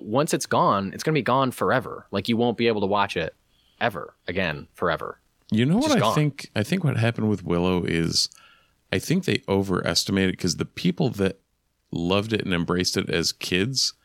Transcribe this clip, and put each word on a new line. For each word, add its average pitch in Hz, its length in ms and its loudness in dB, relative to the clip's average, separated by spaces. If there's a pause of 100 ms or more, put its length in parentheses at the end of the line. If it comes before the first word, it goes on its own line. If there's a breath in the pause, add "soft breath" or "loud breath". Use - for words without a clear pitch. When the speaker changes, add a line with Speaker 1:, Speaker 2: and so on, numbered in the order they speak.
Speaker 1:
once 131 280 0
it's 156 140 -4
gone, 117 460 2
it's - 100 -12
gonna 156 100 0
be 143 80 2
gone 127 300 4
forever. 110 580 -2
Like, 98 180 -2
you 117 100 2
won't 120 200 2
be 117 100 2
able 107 140 2
to 101 60 0
watch 101 300 0
it 82 180 -4 (440)
ever - 360 -4 (120)
again, 85 460 -4
forever. 78 460 -4 (320)
Speaker 2:
You 110 140 4
know 170 120 2
Speaker 1:
It's 294 100 2
Speaker 2:
what 302 60 2
Speaker 1:
just 233 40 4
Speaker 2:
I - 20 4
Speaker 1:
gone. 110 160 2
Speaker 2:
think? 151 400 -2
I 107 80 0
think 180 200 -2
what 127 140 0
happened 110 320 0
with 92 140 0
Willow 87 400 2
is 82 460 0 (600 soft breath)
I 95 60 0
think 180 280 -2
they - 220 0
overestimated, 95 920 0
'cause 85 180 -2
the - 80 -4
people 170 460 0
that 98 280 -2 (520)
loved 98 420 0
it 101 100 -2
and 95 120 -4
embraced 87 420 0
it 92 100 -2
as 82 240 0
kids 117 640 -2 (120)